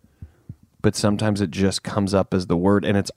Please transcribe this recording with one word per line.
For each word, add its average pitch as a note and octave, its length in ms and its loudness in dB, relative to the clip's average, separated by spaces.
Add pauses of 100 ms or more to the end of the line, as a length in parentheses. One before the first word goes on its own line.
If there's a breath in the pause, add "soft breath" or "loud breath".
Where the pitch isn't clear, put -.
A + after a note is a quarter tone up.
(840 loud breath)
But G#2 140 2
sometimes G#2 440 0
it F#2+ 100 0
just F#2+ 320 0
comes G2 320 -2
up F#2+ 200 0
as F2+ 120 -2
the F2+ 100 0
word, G2 280 2
and G2+ 120 0
it's G2 200 -2